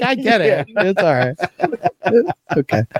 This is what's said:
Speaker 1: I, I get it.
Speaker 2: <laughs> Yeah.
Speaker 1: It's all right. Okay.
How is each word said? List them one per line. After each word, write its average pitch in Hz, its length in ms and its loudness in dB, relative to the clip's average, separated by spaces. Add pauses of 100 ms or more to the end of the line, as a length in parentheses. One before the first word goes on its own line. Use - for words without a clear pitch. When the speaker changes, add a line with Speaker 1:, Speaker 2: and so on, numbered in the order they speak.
Speaker 1:
I, 247 80 0
I 269 40 0
get 233 260 0
it. 156 280 0
Speaker 2:
<laughs> - 0 -
Yeah. 208 160 -2
Speaker 1:
It's 190 180 0
all 160 120 2
right. 127 220 0 (1200)
Okay. 107 260 0 (180)